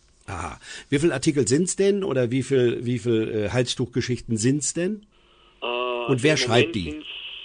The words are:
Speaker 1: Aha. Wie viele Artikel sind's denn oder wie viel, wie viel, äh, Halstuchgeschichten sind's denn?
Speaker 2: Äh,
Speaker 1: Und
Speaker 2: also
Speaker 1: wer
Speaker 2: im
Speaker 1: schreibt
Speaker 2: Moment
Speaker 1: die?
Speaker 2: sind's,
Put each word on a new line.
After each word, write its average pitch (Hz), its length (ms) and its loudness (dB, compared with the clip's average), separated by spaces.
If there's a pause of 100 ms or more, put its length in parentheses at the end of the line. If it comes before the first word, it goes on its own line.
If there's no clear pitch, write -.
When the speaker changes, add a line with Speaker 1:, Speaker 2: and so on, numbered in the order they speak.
(280)
Speaker 1:
Aha. 87 320 -10 (320)
Wie 143 80 2
viele 165 120 2
Artikel 139 360 0
sind's 160 280 2
denn 196 280 2
oder 131 260 0
wie 127 140 0
viel, 120 420 2
wie 120 140 -2
viel, 110 300 2 (180)
äh, - 20 -4
Halstuchgeschichten 123 880 -2
sind's 135 380 0
denn? 196 320 -4 (560)
Speaker 2:
Äh, - 20 -4
Speaker 1:
Und 120 60 -4 (380)
Speaker 2:
also 127 140 2
Speaker 1:
wer 151 100 6
Speaker 2:
im 147 40 2
Speaker 1:
schreibt 120 380 2
Speaker 2:
Moment - 0 -
Speaker 1:
die? 82 160 -4
Speaker 2:
sind's, - 160 -12 (380)